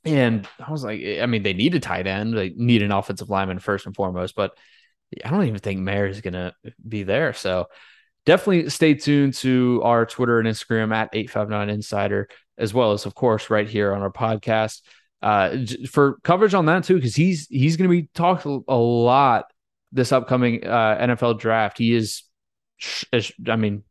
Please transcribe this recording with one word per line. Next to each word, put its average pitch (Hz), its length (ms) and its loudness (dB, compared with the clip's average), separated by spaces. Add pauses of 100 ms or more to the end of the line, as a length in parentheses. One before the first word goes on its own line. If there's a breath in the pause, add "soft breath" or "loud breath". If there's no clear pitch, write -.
And 120 420 2 (120)
I 147 120 -12
was 147 120 -8
like, 107 180 -8 (180)
I 117 60 0
mean, 117 160 0
they 98 120 -2
need 127 200 0
a 160 60 0
tight 92 260 -4
end. 107 320 -4
They 95 180 -4
need 120 280 4
an 104 80 0
offensive 98 380 -4
lineman 95 280 -2
first 98 300 -4
and 101 80 -14
foremost, 92 400 -6
but 98 200 -4 (720 soft breath)
I 127 60 -4
don't 185 160 2
even 107 120 -4
think 98 200 -6
Mayer 101 260 -2
is 98 160 -8
gonna 90 320 -8 (340)
be 107 140 -8
there. 117 320 -2
So 92 320 -4 (580 soft breath)
definitely 175 460 4
stay 156 240 2
tuned 143 400 2
to 127 500 2
our 117 220 4
Twitter 120 340 0
and 113 80 0
Instagram 110 460 -2
at 110 180 -2
eight 110 180 -4
five 104 200 -4
nine 104 200 -4
insider, 101 600 -4 (280 soft breath)
as 107 160 -4
well 113 200 2
as, 104 120 -4
of 101 100 -10
course, 110 340 0
right 107 180 0
here 104 260 0
on 101 80 -4
our 98 100 -4
podcast, 110 680 -2 (420 soft breath)
uh, 101 340 2
j-, 123 280 -8
for 139 380 2
coverage 185 300 4
on 175 140 2
that 175 160 2
too, 185 180 2
'cause 120 140 -2
he's, 165 320 0
he's 147 300 0
gonna 185 120 2
be 175 240 2
talked 175 320 0
a, 139 220 -4
a 127 100 2
lot 120 720 4 (400)
this 131 200 0
upcoming, 123 540 2
uh, 110 340 2
N 123 100 2
F 120 140 -2
L 117 100 2
draft. 110 460 0
He 117 160 2
is, 110 280 -2 (540)
sh-, - 280 -10 (140)
sh-, - 120 -6 (160)
I 113 80 0
mean 104 360 -2